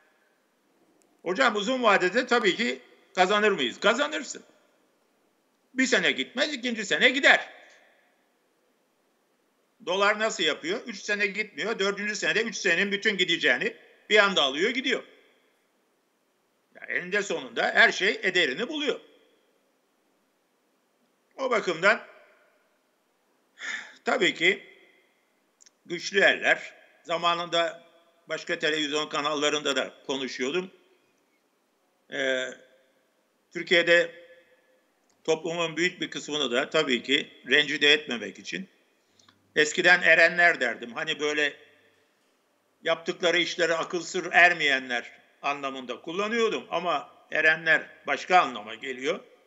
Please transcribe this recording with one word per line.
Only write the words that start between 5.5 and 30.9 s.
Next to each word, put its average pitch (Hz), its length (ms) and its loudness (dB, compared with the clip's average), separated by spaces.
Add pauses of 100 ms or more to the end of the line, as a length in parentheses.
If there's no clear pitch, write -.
Bir 254 120 0
sene 180 260 2
gitmez, 262 420 -2
ikinci 226 320 -6
sene 185 240 2
gider. 269 440 2 (2250)
Dolar 202 340 2
nasıl 214 240 -2
yapıyor? 156 440 -2
Üç 202 140 -12
sene 208 260 -2
gitmiyor, 202 520 -6
dördüncü 202 360 -2
senede 175 260 0
üç 226 140 -4
senenin 190 360 0
bütün 202 260 0
gideceğini 160 600 0 (320)
bir 208 80 4
anda 196 240 4
alıyor, 147 280 0
gidiyor. 254 340 -4 (1800)
Eninde 180 360 -4
sonunda 156 500 -4
her 233 180 6
şey 202 320 -2
ederini 180 440 0
buluyor. 294 320 -4 (2500)
O 269 120 -2
bakımdan 202 520 2 (2000)
tabii 196 280 2
ki 185 300 0 (1200)
güçlü 170 340 -4
eller, 143 540 2 (300)
zamanında 170 800 0 (460)
başka 160 300 -4
televizyon 151 500 -2
kanallarında 147 640 -2
da 127 180 -4 (140)
konuşuyordum. 139 640 -6 (1400)